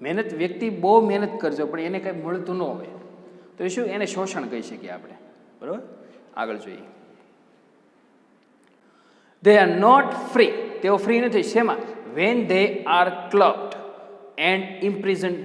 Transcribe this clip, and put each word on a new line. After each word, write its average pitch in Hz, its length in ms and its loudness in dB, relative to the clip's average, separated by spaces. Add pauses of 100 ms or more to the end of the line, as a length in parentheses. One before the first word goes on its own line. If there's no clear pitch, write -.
મહેનત, 175 320 -4
વ્યક્તિ 180 360 -4
બહુ 202 360 4
મહેનત 202 340 -2
કરજો 147 260 -2
પણ 160 140 -6
એને 175 180 -6
કાંઈ 180 240 -8
મળતું 175 340 -6
ન 180 60 -4
હોય 131 240 -8 (720)
તો 175 60 -6
એ 185 40 -4
શું? 233 160 -4
એને 202 220 -4
શોષણ 185 360 -6
કહી 117 200 -8
શકીએ 98 280 -16
આપણે. 87 240 -16 (460)
બરોબર? 165 180 -8 (580)
આગળ 110 200 -6
જોઈએ. 101 200 -16 (2750)
They 208 140 10
are 175 200 4
not 247 360 6 (220)
free. 214 160 6 (300)
તેઓ 196 140 4
ફ્રી 214 240 2
નથી. 220 220 2
શેમાં? 220 340 2 (400)
When 208 320 2
they 190 360 0
are 175 280 2 (180)
clubbed - 460 2 (600)
and 185 240 2 (220)
imprisoned 190 600 -2